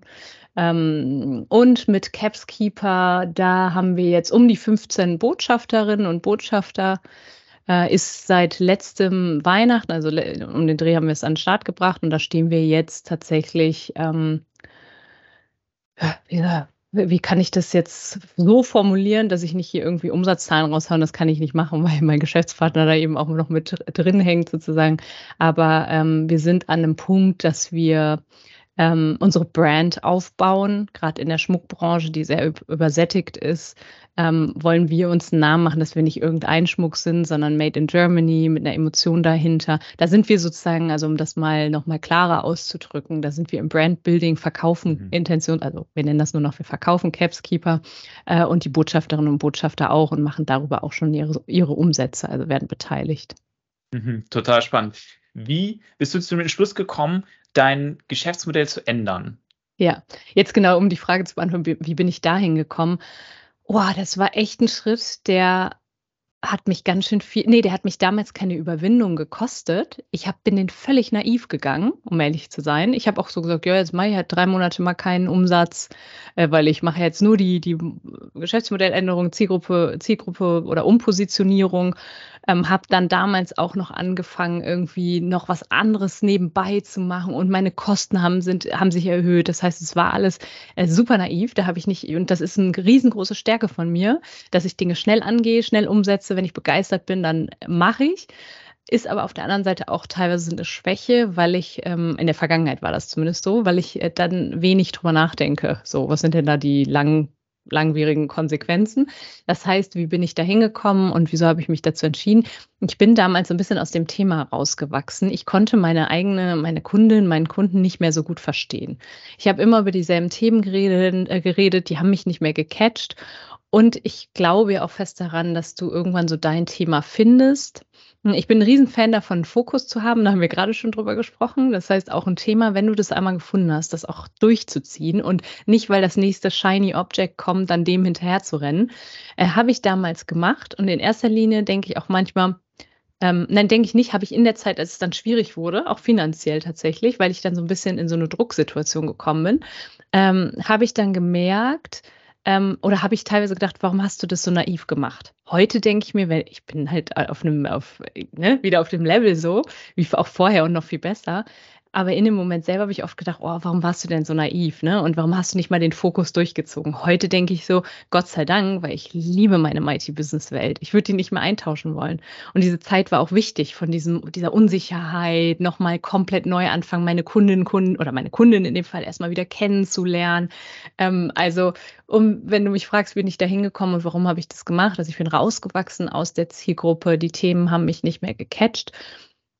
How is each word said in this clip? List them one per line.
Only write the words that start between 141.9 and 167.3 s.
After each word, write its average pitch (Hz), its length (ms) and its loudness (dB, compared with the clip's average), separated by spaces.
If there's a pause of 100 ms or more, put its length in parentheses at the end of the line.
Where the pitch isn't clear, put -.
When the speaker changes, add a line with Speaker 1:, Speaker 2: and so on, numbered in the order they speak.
Speaker 1:
auch - 120 -6
manchmal, 185 460 0 (640)
ähm, 175 280 2
nein, 208 180 4
denke 220 200 4
ich - 60 -4
nicht, 240 200 4
habe 196 100 -2
ich - 100 -8
in 233 100 4
der 220 120 4
Zeit, - 240 -4
als 165 140 -4
es - 60 -20
dann 175 140 -2
schwierig 226 440 -2
wurde, 175 320 -4
auch 233 100 -2
finanziell 160 600 0
tatsächlich, 160 600 -2
weil 185 120 2
ich 180 100 -10
dann 180 140 -2
so 175 60 -2
ein 170 60 -4
bisschen 185 300 -4
in 170 100 -4
so 165 80 -2
eine 165 120 0
Drucksituation 156 800 -2
gekommen 160 360 -2
bin, 220 160 2 (520)
ähm, 190 420 4 (100)
habe 214 200 2
ich 214 100 0
dann 202 180 0
gemerkt, 185 920 -2 (420)
ähm, 190 360 2
oder 196 200 2
habe 196 140 0
ich - 80 -6
teilweise 208 300 0
gedacht, 185 280 -4
„Warum 190 220 0
hast - 180 -6
du 185 60 -4
das 175 160 -4
so 180 80 -2
naiv 175 360 -2
gemacht?“ - 460 -6 (160)
Heute 196 300 2
denke 214 260 0
ich - 80 -8
mir, 196 160 0
weil 160 200 0
ich - 160 -20
bin 143 260 -6
halt, 160 240 -4
äh, 139 120 -2
auf - 180 -10
einem, 151 200 0
auf, - 360 -8 (320)
ne, 247 280 2
wieder 180 200 4
auf 165 80 -4
dem 170 160 -2
Level 196 300 4
so, 170 260 0 (340)
wie 180 60 0
f-, 156 120 0
auch - 140 0
vorher 185 380 2
und 170 80 0
noch 160 100 -4
viel 160 160 -10
besser. 185 460 -8 (500)
Aber 190 180 0
in 208 120 2
dem 220 80 4
Moment 180 320 -2
selber 190 160 -2
habe 202 100 -4
ich - 120 -8
oft - 140 -14
gedacht, 170 220 -8
„Oh, 170 220 -8
warum 170 220 -2
warst 170 200 -2
du 175 40 -10
denn 160 180 -2
so 156 80 -6
naiv, 160 480 -2
ne? 180 220 0
Und 160 120 0
warum 165 220 0
hast 180 160 -4
du 190 40 -4
nicht 175 120 -4
mal 175 100 0
den 165 120 2
Fokus 180 420 -2
durchgezogen?“ 160 720 -4
Heute 175 240 2
denke 180 240 0